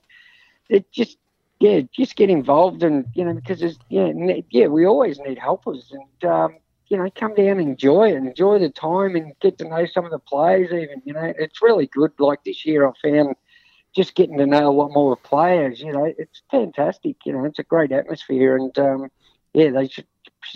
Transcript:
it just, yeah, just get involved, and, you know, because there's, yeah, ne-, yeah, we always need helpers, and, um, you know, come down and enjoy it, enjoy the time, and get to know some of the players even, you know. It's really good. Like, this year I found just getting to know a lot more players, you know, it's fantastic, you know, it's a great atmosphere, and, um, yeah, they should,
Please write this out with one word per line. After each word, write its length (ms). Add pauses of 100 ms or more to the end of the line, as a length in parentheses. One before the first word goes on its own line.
(680)
it 240
just, 240 (420)
yeah, 220 (100)
just 240
get 160
involved, 540
and, 300
you 100
know, 80
because 260
there's, 200 (100)
yeah, 260
ne-, 360
yeah, 180
we 160
always 340
need 200
helpers, 520
and, 400
um, 260 (320)
you 80
know, 200
come 180
down 240
and 120
enjoy 400
it, 40
enjoy 460
the 80
time, 480
and 240
get 180
to 60
know 220
some 180
of 80
the 80
players 500
even, 340
you 80
know. 240
It's 240
really 260
good. 340
Like, 240
this 200
year 220
I 60 (100)
found 320 (580)
just 220
getting 240
to 80
know 220
a 20
lot 220
more 240
players, 640
you 120
know, 120
it's 460
fantastic, 720
you 80
know, 120
it's 140
a 60
great 260
atmosphere, 640
and, 240
um, 320 (440)
yeah, 160
they 180
should, 180 (500)